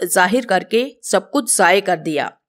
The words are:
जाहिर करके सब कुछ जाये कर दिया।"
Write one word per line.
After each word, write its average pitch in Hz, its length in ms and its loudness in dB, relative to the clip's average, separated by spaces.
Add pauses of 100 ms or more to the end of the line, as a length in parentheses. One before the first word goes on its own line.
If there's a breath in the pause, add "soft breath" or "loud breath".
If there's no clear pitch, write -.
(140)
जाहिर 196 320 2
करके 220 560 -2
सब 190 280 -2
कुछ - 280 -2
जाये 190 220 4
कर 190 160 -2
दिया।" 151 360 -6 (160)